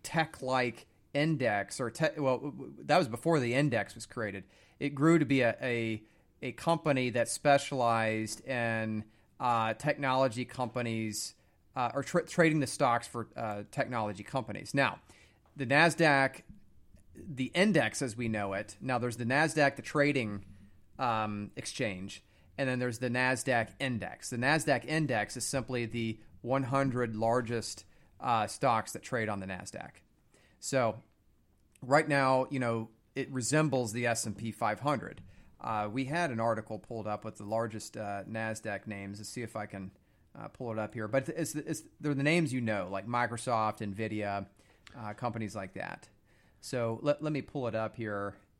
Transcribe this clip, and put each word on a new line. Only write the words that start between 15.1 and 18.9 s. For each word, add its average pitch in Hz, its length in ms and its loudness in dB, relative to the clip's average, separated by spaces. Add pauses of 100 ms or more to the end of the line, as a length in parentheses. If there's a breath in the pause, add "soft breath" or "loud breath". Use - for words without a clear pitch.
the 139 100 -4
Nasdaq, 143 760 4 (720)
the 127 400 -6
index 165 480 4
as 113 140 -4
we 120 100 -2
know 104 280 0
it, 107 260 -6
now 127 180 -2